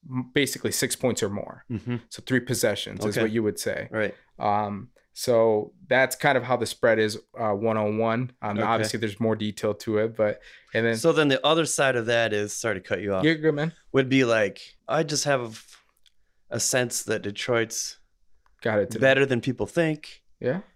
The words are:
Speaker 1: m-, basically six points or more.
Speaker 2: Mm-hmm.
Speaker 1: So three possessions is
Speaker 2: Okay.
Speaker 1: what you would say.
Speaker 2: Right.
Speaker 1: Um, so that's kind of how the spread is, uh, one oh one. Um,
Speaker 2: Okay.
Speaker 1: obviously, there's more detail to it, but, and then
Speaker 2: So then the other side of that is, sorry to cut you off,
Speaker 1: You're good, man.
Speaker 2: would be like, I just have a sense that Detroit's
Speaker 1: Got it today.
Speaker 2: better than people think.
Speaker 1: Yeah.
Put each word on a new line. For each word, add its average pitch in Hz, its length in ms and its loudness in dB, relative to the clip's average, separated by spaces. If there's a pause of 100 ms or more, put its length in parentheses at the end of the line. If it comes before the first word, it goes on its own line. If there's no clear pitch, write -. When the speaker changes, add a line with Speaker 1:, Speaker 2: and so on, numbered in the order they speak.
Speaker 1:
m-, 127 240 -6
basically 127 380 -2
six - 240 -2
points 120 300 -2
or 101 40 -2
more. - 420 -10
Speaker 2:
Mm-hmm. 120 260 -6 (120)
Speaker 1:
So - 160 -16
three 131 160 0
possessions 104 640 -4
is 104 140 -2
Speaker 2:
Okay. 113 40 2
Speaker 1:
what 110 100 0
you 113 100 0
would 104 160 -2
say. - 320 -6
Speaker 2:
Right. 107 240 -4 (240)
Speaker 1:
Um, 104 520 -2 (220)
so 113 600 2 (160)
that's 127 260 2
kind 139 240 2
of 120 60 -2
how 127 120 0
the 113 80 0
spread 110 360 2
is, 107 180 0 (180)
uh, 113 140 -2
one 110 260 0
oh 107 200 0
one. 113 340 0 (100)
Um, 104 160 -6
Speaker 2:
Okay. 110 100 -2
Speaker 1:
obviously, 107 340 0
there's 104 180 -6
more 110 160 2
detail 107 400 -2
to 107 240 -2
it, 113 180 0
but, 104 240 0 (320)
and 113 140 2
then 117 100 2
Speaker 2:
So 160 160 2
then 151 140 4
the 135 180 2
other 160 220 4
side 135 300 2
of 117 100 -2
that 117 260 2
is, 104 220 -2
sorry 107 220 -2
to 92 40 -6
cut 92 200 -4
you 101 140 -2
off, 95 100 0
Speaker 1:
You're 160 100 4
good, 156 220 0
man. 156 160 -2 (200)
Speaker 2:
would 135 160 2
be 131 160 6
like, 110 520 0 (100)
I 151 160 0
just 147 220 -2
have 123 400 -2 (840)
a 113 100 -4
sense 123 420 0
that 107 200 -4
Detroit's 113 760 -4 (640)
Speaker 1:
Got 110 160 2
it 98 120 0
today. 110 100 -6
Speaker 2:
better 135 260 6
than 127 140 0
people 113 260 -4
think. 156 560 -2 (180)
Speaker 1:
Yeah. 135 200 -2 (160)